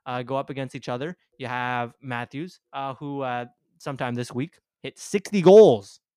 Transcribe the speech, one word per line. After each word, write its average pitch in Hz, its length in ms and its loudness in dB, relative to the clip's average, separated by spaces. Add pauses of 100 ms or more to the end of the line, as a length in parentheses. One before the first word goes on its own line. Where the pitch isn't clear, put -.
uh, 127 160 -8
go 127 140 -8
up 139 140 -6
against 135 260 -10
each 135 140 -14
other. 135 260 -8 (220)
You 135 100 -12
have 123 540 -4
Matthews, 135 580 -10 (140)
uh, 139 220 -8
who, 143 260 -10
uh, 123 240 -6 (320)
sometime 127 380 -8
this 120 180 -8
week 131 260 -8 (240)
hit - 160 -14
sixty 202 420 -4
goals. 185 600 8 (160)